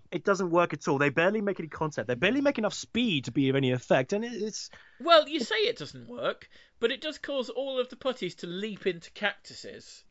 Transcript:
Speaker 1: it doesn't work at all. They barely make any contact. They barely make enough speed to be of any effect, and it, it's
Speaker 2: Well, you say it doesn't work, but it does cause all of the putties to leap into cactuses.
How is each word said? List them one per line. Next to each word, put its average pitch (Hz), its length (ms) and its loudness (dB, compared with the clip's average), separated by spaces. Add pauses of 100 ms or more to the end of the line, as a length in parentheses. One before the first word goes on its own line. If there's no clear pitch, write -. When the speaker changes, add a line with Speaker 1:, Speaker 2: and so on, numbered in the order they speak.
(120)
Speaker 1:
it 175 120 -4
doesn't 190 260 2
work 175 220 4
at 151 140 -6
all. 147 120 2
They 143 100 4
barely 175 320 2
make 202 180 -2
any 165 100 -8
contact. 147 380 -4
They 123 80 0
barely 202 260 2
make 277 180 2
enough 208 160 0
speed 214 500 0
to 123 80 -6
be 139 160 2
of 131 80 2
any 135 160 4
effect, 131 400 2
and 208 120 -2
it, 240 160 -8
it's - 300 -8 (300)
Speaker 2:
Well, 302 280 6
you 320 120 -2
say 415 160 -4
it 427 220 0
doesn't 127 300 -14
work, 202 400 -4 (300)
but 233 140 0
it 262 80 -6
does 311 180 -8
cause 269 320 -4
all 262 300 -4
of 247 80 -2
the 240 80 -16
putties 240 400 -6
to 190 100 -12
leap 190 400 -6
into 170 240 -4
cactuses. - 1000 -10